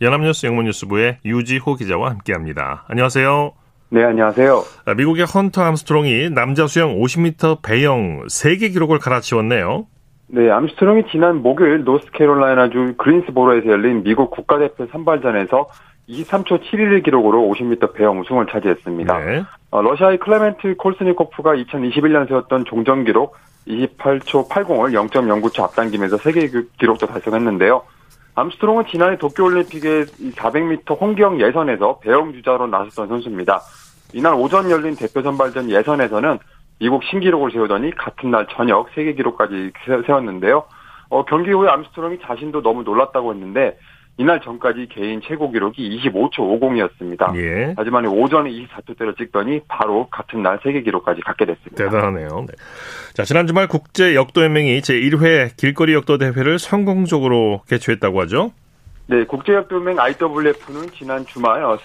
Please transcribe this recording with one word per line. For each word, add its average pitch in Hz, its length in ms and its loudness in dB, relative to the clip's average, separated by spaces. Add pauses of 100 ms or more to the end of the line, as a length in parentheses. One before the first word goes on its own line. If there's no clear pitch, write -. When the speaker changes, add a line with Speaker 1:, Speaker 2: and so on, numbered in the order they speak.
Speaker 1:
연합뉴스 147 440 0
영문뉴스부의 117 800 -2
유지호 123 500 -2
기자와 107 360 -4
함께합니다. 78 760 -6
안녕하세요. 135 680 0 (360)
Speaker 2:
네, 113 140 4
안녕하세요. 117 600 4 (220)
Speaker 1:
아, 107 80 -2
미국의 160 320 2
헌터 190 380 0
암스트롱이 151 680 0
남자 139 380 0
수영 143 340 0
오십 131 200 0
미터 160 340 2
배영 110 760 0
세계 190 400 0
기록을 160 300 2
갈아치웠네요. 120 880 0 (400)
Speaker 2:
네, 117 240 4
암스트롱이 190 600 2
지난 165 300 2
목요일 151 440 2
노스캐롤라이나주 127 1120 2
그린스보로에서 127 720 4
열린 107 340 2
미국 113 260 2
국가대표 143 600 -2
선발전에서 135 800 0 (360)
이십삼 160 380 -4
초 180 160 0
칠일을 202 420 2
기록으로 117 460 4
오십 104 180 -2
미터 117 280 -2
배영 104 260 2
우승을 117 320 0
차지했습니다. 90 680 -2
Speaker 1:
네. 107 240 -4 (280)
Speaker 2:
어, 104 100 0
러시아의 185 380 2
클레멘트 208 560 0
콜스니코프가 175 800 0
이천이십일 139 580 0
년 143 140 2
세웠던 127 380 0
종전 120 400 0
기록 113 300 2 (300)
이십팔 131 540 -2
초 135 300 0
팔공을 135 440 0
영점영구 110 580 2
초 107 120 -2
앞당기면서 104 540 -2
세계 156 320 0
기-, 120 180 -4 (100)
기록도 110 300 0
달성했는데요. 110 760 0 (520)
암스트롱은 208 560 0
지난해 180 260 2
도쿄올림픽의 156 880 0 (140)
이 131 120 -8
사백 127 340 -2
미터 156 300 -4
홍기영 202 440 2
예선에서 135 600 0
배영 143 340 0
주자로 123 340 -2
나섰던 104 400 -4
선수입니다. 98 540 -2 (500)
이날 151 220 2
오전 180 360 2
열린 156 280 0
대표 127 240 -4
선발전 131 480 -2
예선에서는 117 680 0 (400)
미국 123 260 0
신기록을 170 460 0
세우더니 113 440 -2
같은 - 360 -6
날 107 200 0
저녁 120 420 0
세계 156 200 -4
기록까지 98 580 -4 (140)
세-, 123 200 -2
세웠는데요. 120 600 0 (420)
어, 135 160 0
경기 170 280 -2
후에 190 180 2
암스트롱이 165 520 -4
자신도 147 420 -8
너무 113 200 0
놀랐다고 120 500 -2
했는데 101 440 -4 (400)
이날 156 240 2
전까지 120 500 -6
개인 107 340 -8
최고 151 260 -6
기록이 110 360 -4
이십오 113 420 -2
초 - 140 -4
오공이었습니다. 98 920 -2
Speaker 1:
예. 87 400 -4
Speaker 2:
하지만 117 300 -2
오전에 135 460 2
이십사 120 340 -16
초대를 113 300 -8
찍더니 117 520 -4
바로 107 440 -2
같은 - 320 -8
날 95 180 0
세계 139 220 -4
기록까지 90 380 -2
갖게 - 260 -4
됐습니다. - 360 -6
Speaker 1:
대단하네요. 98 440 -2 (140)
네. 139 120 -14 (600)
자, - 80 -4
지난 165 240 0
주말 185 200 0
국제 175 460 0
역도연맹이 143 680 2
제일 135 360 0
회 156 380 4
길거리 156 380 2
역도 143 240 0
대회를 135 400 0
성공적으로 156 1080 0
개최했다고 104 540 0
하죠? 123 300 -2 (560)
Speaker 2:
네, 120 180 2
국제 135 260 -4
역도연맹 185 480 -2
아이더블유에프는 147 960 -2
지난 131 300 -10
주말, 120 380 -2
어, 113 220 -2